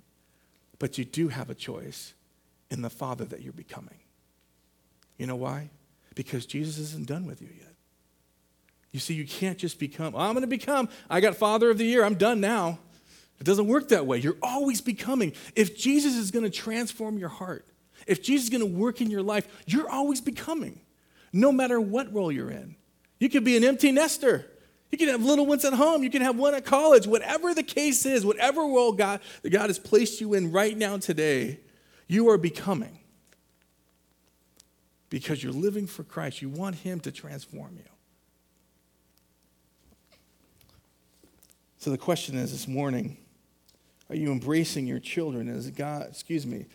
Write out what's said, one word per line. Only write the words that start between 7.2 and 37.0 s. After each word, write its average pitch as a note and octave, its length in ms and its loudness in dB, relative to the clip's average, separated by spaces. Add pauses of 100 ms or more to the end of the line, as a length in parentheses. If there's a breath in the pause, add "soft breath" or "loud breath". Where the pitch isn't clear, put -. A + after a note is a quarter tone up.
with - 160 -14
you - 60 -18
yet. - 260 -20 (1160)
You C3+ 80 -10
see, E3 140 -6
you D#3 120 -6
can't F#3 320 -6
just F3 220 -8
become, D3 360 -8
"Oh, A#2+ 40 -4
I'm G3 140 0
gonna B3+ 140 -2
become, A#3 420 -2 (200 loud breath)
I F3+ 120 2
got G#3 160 4
Father A3 320 4
of A3 80 4
the A3+ 80 0
Year, A#3 180 6
I'm G#3 120 2
done G#3 260 2
now." F#3+ 380 0 (600 soft breath)
It C#3 60 -14
doesn't G3+ 220 4
work C#4+ 220 2
that F3 160 6
way. C3 120 2
You're D#3 240 0
always C4 400 0
becoming. A#3 500 -2 (240 loud breath)
If G#3+ 220 2
Jesus C#4+ 380 2
is A3 140 -4
gonna A3 200 -2
transform A3 680 -6
your F3+ 120 -6
heart, F#3 360 -12 (400 loud breath)
if - 160 0
Jesus C4 240 2
is A#3 40 -6
gonna A#3 160 0
work G3+ 340 0
in A3+ 100 -2
your G3+ 140 -4
life, G#3 240 -2 (180 loud breath)
you're A#3 240 0
always C#4 300 -2
becoming, C#4 600 -8 (500 soft breath)
no B3 220 6
matter B3 260 2
what G#3+ 340 -4
role F#3 200 -2
you're C3+ 180 -6
in. C3+ 240 -14 (440)
You B3+ 100 2
could B3+ 160 2
be B3 100 6
an A3+ 80 6
empty C4+ 300 6
nester. C4+ 580 2 (400 soft breath)
You D4 80 -4
can D#4+ 100 4
have A#3+ 160 0
little C#4+ 200 6
ones D4 200 2
at C4+ 80 2
home. D4 300 4
You B3+ 60 0
can C4+ 120 2
have B3 160 2
one C#4+ 160 4
at C4+ 100 -4
college. C#4 420 8
Whatever D#4 480 0
the D#4 100 0
case C#4+ 420 0
is, B3+ 200 2
whatever C4 360 2
role B3 320 4
God, G3+ 260 0 (220 loud breath)
that - 80 -6
God G3+ 180 4
has G3 120 -2
placed A3 420 2
you G#3 140 0
in F3 180 0
right G#3+ 240 2
now G3+ 200 -2
today, D3+ 640 -2 (480 soft breath)
you A3+ 220 4
are G#3+ 80 8
becoming E3 640 -4 (2000)
because C#3 340 -6
you're C3 80 -6
living G3 360 -4
for - 180 -14
Christ. D3+ 360 -10
You C#3 60 -10
want E3+ 280 -8
him F3 260 -8